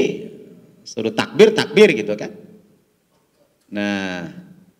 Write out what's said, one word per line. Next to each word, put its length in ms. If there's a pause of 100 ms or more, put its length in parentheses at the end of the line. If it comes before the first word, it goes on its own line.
(840)
suruh 320
takbir, 400
takbir 400
gitu 240
kan. 160 (1400)
Nah, 640 (440)